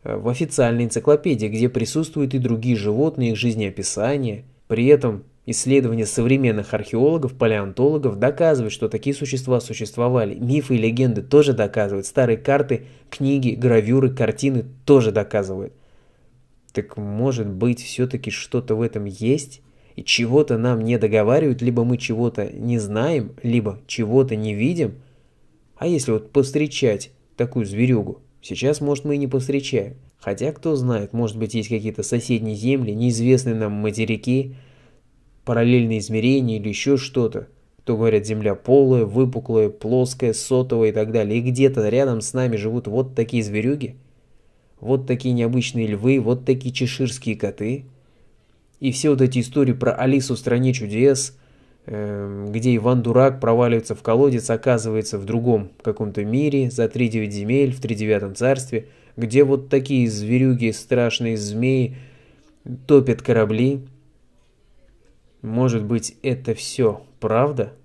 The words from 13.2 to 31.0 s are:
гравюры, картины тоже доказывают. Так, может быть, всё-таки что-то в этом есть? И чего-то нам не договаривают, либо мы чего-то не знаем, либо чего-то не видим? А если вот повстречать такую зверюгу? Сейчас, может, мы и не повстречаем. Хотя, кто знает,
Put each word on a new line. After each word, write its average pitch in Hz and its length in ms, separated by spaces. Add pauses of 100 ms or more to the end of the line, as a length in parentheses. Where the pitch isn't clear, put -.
гравюры, 120 600
картины 123 540 (200)
тоже 120 280
доказывают. 98 600 (1000)
Так, - 240
может 110 520
быть, 117 340
всё-таки - 480
что-то - 460
в 113 60
этом 107 240
есть? 113 540 (360)
И - 80
чего-то 120 520
нам 117 260
не 117 160
договаривают, 117 640
либо 120 220
мы 123 140
чего-то 113 520
не 120 280
знаем, 110 540 (100)
либо 113 440
чего-то 120 500
не 107 180
видим? 127 400 (840)
А - 100
если 139 260
вот 110 180
повстречать 135 800 (260)
такую 120 300
зверюгу? 110 560 (180)
Сейчас, 143 400
может, 143 240
мы 147 120
и - 20
не 143 80
повстречаем. 131 680 (220)
Хотя, 104 340
кто 156 240
знает, 120 360